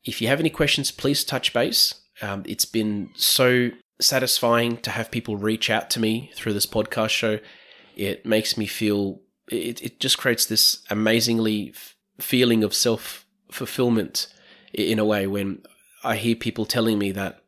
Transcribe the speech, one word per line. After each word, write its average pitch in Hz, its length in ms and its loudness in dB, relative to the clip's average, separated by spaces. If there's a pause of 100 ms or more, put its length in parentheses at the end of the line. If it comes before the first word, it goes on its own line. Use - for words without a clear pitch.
If - 160 -8
you 113 80 0
have 143 120 2
any 160 100 0
questions, 147 400 0
please - 340 -2
touch - 300 -2
base. - 400 2 (260)
Um, 101 240 -6
it's - 200 -2
been 107 500 -2
so 123 560 4 (300)
satisfying 120 760 2
to - 120 -8
have 117 200 -6
people 110 260 -4
reach 110 340 0
out 107 200 0
to 117 100 -2
me 110 340 -2
through - 180 -4
this 101 140 0
podcast 110 440 -2
show. 107 280 0 (580)
It 98 300 -4
makes 110 320 0
me 107 80 -2
feel, 101 540 -2 (280)
it, 117 320 -4
it - 200 -12
just - 180 0
creates 120 260 0
this - 460 2
amazingly 110 840 2
f-, - 200 -20 (240)
feeling 120 440 4
of 104 120 0
self-fulfillment - 1500 -2 (500)
i-, 107 60 -2
in 107 160 0
a 107 60 2
way 104 240 2
when 98 340 -4 (400)
I 113 140 -2
hear 117 180 0
people 113 320 -4
telling 113 320 0
me 98 140 -2
that 95 360 -8